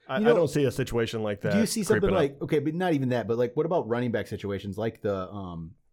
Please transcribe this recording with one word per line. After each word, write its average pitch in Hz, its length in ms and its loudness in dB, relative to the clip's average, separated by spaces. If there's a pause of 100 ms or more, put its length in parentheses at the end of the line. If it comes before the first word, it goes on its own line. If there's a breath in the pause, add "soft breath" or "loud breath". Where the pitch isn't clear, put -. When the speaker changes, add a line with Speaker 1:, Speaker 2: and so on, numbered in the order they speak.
Speaker 1:
I, 190 100 -2
Speaker 2:
You 214 80 2
Speaker 1:
I - 20 6
Speaker 2:
know, 233 80 8
Speaker 1:
don't 165 120 4
see 147 160 2
a 123 60 4
situation 117 520 -2
like 104 200 -4
that 104 120 0
Speaker 2:
do 220 60 4
you 226 60 2
see 220 160 -2
something 202 200 2
Speaker 1:
creeping 196 140 2
up. 175 40 4
Speaker 2:
like, 143 220 0
okay, 151 160 0
but 156 160 -2
not 180 180 0
even 135 180 2
that, 117 160 0
but, 117 120 0
like, 123 180 0
what 156 100 0
about 156 220 0
running 120 240 0
back 104 140 -2
situations 98 500 -6
like 113 240 -4
the, 95 300 -2
um, 87 420 -10 (200)